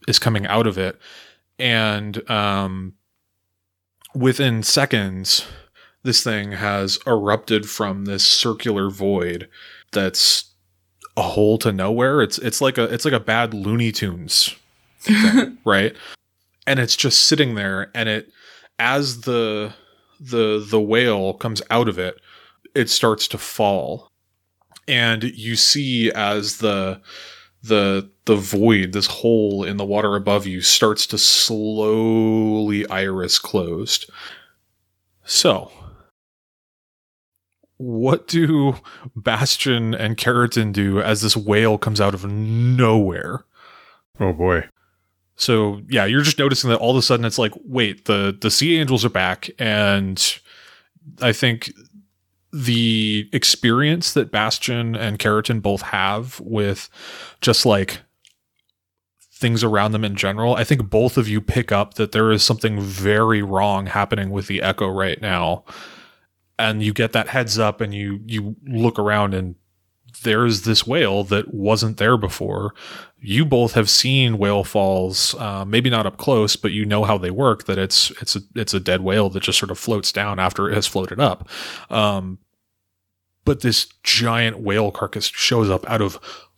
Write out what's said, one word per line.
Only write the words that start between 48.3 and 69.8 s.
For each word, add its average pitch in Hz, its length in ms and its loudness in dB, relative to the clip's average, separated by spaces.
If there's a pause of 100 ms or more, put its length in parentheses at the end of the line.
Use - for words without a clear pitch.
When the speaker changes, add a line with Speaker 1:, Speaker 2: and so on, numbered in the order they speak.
Speaker 1:
the 107 120 0
Sea 165 280 2
Angels 131 240 0
are 117 60 2
back, 92 480 -2
and 101 840 0 (840)
I 120 120 4
think 117 400 -2 (800)
the 113 840 0
experience 139 800 0
that 131 180 0
Bastion 113 640 -2
and 107 220 -4
Keratin 110 420 0
both 98 220 -2
have 104 580 -4
with 104 480 -4 (540)
just, - 240 4
like, 101 360 2 (1300)
things 117 300 0
around 107 300 2
them 107 120 -2
in 101 100 -4
general, 110 400 0
I 117 80 0
think 120 280 0
both 113 260 2
of 113 100 2
you 107 140 -2
pick - 300 -2
up 104 240 0
that 104 160 -2
there 110 200 4
is 107 120 2
something 110 360 0
very 101 600 2
wrong 98 460 0
happening 101 420 -2
with 98 160 -6
the 98 160 -4
Echo 95 260 -2
right 95 320 -4
now. 87 460 -4 (960)
And 110 240 0
you 104 100 0
get 113 200 -2
that 113 160 0
heads 117 280 -2
up 107 240 0
and 104 120 -6
you, 101 340 -6
you 107 280 -6 (100)
look 117 340 0
around 104 340 2
and 92 220 -4 (640)